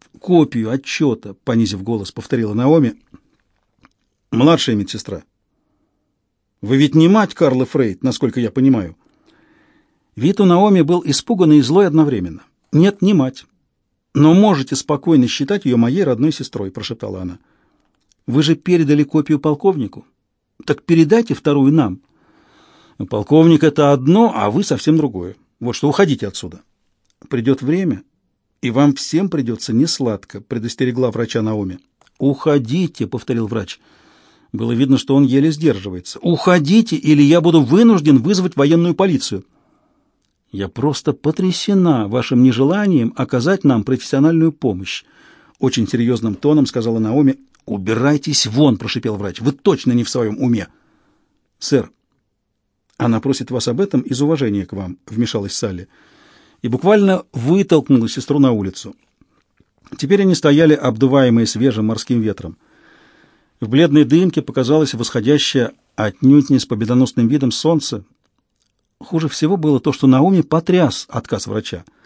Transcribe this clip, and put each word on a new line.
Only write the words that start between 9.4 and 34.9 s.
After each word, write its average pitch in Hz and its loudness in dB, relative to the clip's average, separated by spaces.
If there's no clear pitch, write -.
Вид 160 -2
у 202 4
Наоми 185 4
был 175 0
испуганный 165 2
и 143 6
злой 175 4
одновременно. 131 0
«Нет, 196 2
не 196 2
мать. 131 -2
Но 151 6
можете 175 2
спокойно 139 0
считать 190 -4
её 123 0
моей 123 0
родной 135 0
сестрой», 101 -10
прошептала 104 -12
она. 90 -10
«Вы 127 0
же 151 0
передали 151 0
копию 147 -2
полковнику. 151 -4
Так - -4
передайте 170 2
вторую 143 2
нам». 113 0
«Полковник — 156 4
это 147 2
одно, 175 2
а 104 -2
вы 151 -2
совсем 156 0
другое. 98 -6
Вот 117 -6
что, 139 -4
уходите 147 0
отсюда». 90 -14
«Придёт 131 -2
время, 147 -2
и 123 -4
вам 139 2
всем 175 -4
придётся 117 -6
несладко», 113 -4
предостерегла 120 -4
врача 113 -6
Наоми. 104 -6
«Уходите», 139 -2
повторил 117 -6
врач. 104 -8
Было 117 -4
видно, 131 2